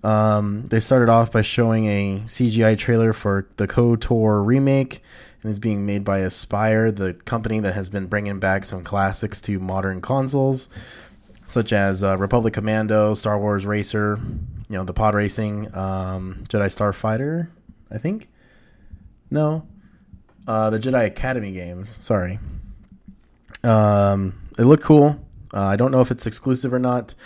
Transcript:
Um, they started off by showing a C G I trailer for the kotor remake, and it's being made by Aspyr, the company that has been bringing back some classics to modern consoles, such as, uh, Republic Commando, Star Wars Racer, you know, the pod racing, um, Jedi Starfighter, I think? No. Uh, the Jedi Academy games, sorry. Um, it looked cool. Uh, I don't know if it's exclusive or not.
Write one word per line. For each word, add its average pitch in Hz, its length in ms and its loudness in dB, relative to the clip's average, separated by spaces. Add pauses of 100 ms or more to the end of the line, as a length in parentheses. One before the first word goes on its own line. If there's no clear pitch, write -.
Um, 107 600 2
they 110 160 0
started 123 280 4
off 117 220 6
by 113 120 2
showing 110 440 2
a 101 400 -2
C 120 240 0
G 113 140 2
I 110 100 6
trailer 113 380 2
for 98 340 -2 (120)
the 101 100 0
kotor 113 760 2
remake, 135 600 2 (360)
and 107 100 -6
it's 101 100 -4
being 104 260 -2
made 101 160 -2
by 98 200 0
Aspyr, 110 680 0
the 98 240 -4
company 113 460 -4
that 98 140 -2
has 98 140 -6
been 98 180 -6
bringing 101 340 -4
back 95 240 0
some 92 180 -10
classics 98 600 -4
to 98 180 -4
modern 95 400 -4
consoles, 135 680 -2 (800)
such 110 260 -2
as, 98 300 0
uh, 95 160 0
Republic 110 360 0
Commando, 107 600 0
Star 104 240 -2
Wars 101 280 -2
Racer, 104 520 -2 (500)
you 104 80 -8
know, 92 60 -4
the 90 100 -8
pod 107 220 2
racing, 104 600 -2
um, 92 720 -6
Jedi 104 180 0
Starfighter, 117 840 -2 (380)
I 104 100 -10
think? 202 280 -6 (1040)
No. 151 380 -2 (760)
Uh, 110 260 0
the 110 100 0
Jedi 123 260 2
Academy 110 460 -4
games, 90 520 -12
sorry. 98 360 -2 (1200)
Um, 101 720 4 (240)
it 113 60 4
looked 151 180 8
cool. 147 420 6 (300)
Uh, 98 120 0
I 98 100 2
don't 127 160 2
know 131 80 4
if 123 100 4
it's 120 160 -4
exclusive 127 460 -2
or 127 80 -2
not. 123 340 -4 (120)